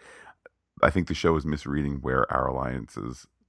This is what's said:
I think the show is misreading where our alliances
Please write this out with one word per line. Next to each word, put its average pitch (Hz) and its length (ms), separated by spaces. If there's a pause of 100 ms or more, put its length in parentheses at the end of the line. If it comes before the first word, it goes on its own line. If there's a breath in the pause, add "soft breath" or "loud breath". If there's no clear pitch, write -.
(800 loud breath)
I 71 80
think 85 200
the 80 40
show 82 220
is 76 100
misreading 71 500
where 64 360
our 64 160
alliances 64 800 (220)